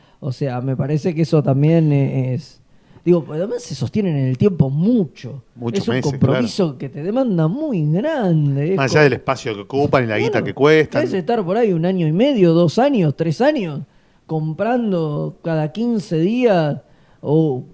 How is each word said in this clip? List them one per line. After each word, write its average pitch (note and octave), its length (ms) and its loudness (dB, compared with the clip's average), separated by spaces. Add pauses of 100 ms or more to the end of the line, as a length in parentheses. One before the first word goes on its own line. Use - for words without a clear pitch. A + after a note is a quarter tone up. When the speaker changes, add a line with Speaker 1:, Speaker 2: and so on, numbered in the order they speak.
(180)
Speaker 1:
O - 140 -6
sea, B2 280 -4
me C3 160 -2
parece D3 380 -2
que D#3+ 80 0
eso D3+ 200 2
también D3 500 4
e-, C3+ 420 0
es, - 260 -10 (440)
digo, E3+ 260 2
además F#3 320 -6
se - 120 -12
sostienen F3 420 -2
en C3+ 100 0
el C3 120 -2
tiempo D#3 320 2
mucho. D3+ 720 -2 (140)
Speaker 2:
Muchos A#2 260 -4
Speaker 1:
Es - 60 -8
un A#2+ 80 0
Speaker 2:
meses, C3 140 -2
Speaker 1:
compromiso C3 540 0
Speaker 2:
claro. C3+ 140 -4
Speaker 1:
que C3+ 100 -10
te C#3+ 140 -12
demanda G3+ 460 0
muy A#3 440 -4
grande, E3+ 800 0
es F#3+ 40 0
Speaker 2:
Más - 140 0
Speaker 1:
co- C#3+ 80 2
Speaker 2:
allá D3+ 60 8
del C3 100 4
espacio A#2 400 -4
que G2+ 60 -10
ocupan C3+ 440 0
y - 20 -2
la G#2+ 120 -2
guita - 120 0
Speaker 1:
Claro, A2+ 160 -2
Speaker 2:
que G2+ 80 -6
cuestan. D#3 480 4
Speaker 1:
debes D#4 120 -2
estar G3+ 300 -2
por F3+ 120 -2
ahí A3+ 160 2
un D#3+ 120 0
año F3+ 240 0
y D3+ 40 0
medio, G3+ 420 4
dos E3+ 240 2
años, A3+ 380 2
tres D#3+ 240 -2
años, A3 400 0 (640)
comprando D#3+ 1000 -4
cada D#3 280 -2
quince A3 460 -4
días F#3 600 0 (420)
o D3 420 0 (120)